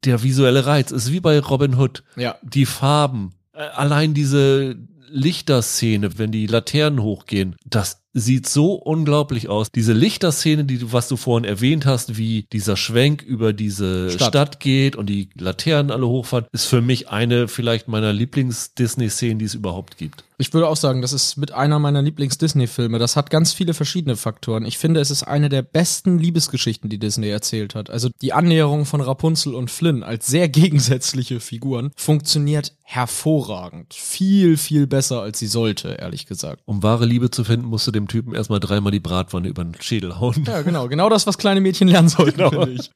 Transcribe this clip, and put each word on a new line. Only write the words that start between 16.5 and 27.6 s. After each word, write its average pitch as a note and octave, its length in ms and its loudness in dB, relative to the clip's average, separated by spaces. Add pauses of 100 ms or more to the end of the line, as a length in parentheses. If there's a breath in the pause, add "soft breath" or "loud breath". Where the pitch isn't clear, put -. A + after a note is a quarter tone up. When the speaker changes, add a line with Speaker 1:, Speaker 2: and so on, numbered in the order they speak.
Speaker 1:
ist - 140 -4
für B2 160 4
mich B2 260 0
eine A#2+ 400 2
vielleicht A#2 400 -2
meiner G#2+ 240 0
Lieblings-Disney-Szenen, A#2+ 1300 -2
die A2 80 -2
es G#2 80 -6
überhaupt F#2+ 420 -8
gibt. - 280 -14 (120)
Speaker 2:
Ich - 160 -4
würde E3 160 2
auch D3+ 80 0
sagen, C3 260 0
das B2 120 -4
ist - 240 -2
mit C#3+ 140 -6
einer D3 260 2
meiner C#3+ 240 2
Lieblings-Disney-Filme. C3+ 960 0
Das A#2+ 180 0
hat C#3+ 140 -2
ganz D#3+ 240 2
viele E3+ 200 -2
verschiedene D3 420 -2
Faktoren. A2 500 -4
Ich A#2+ 100 -6
finde, D#3+ 240 2
es C#3 100 0
ist C#3 120 -2
eine D3 260 0
der C3+ 140 0
besten F3 560 0
Liebesgeschichten, D#3 720 0
die G#2+ 80 -6
Disney G#2+ 300 -2
erzählt G#2 460 -4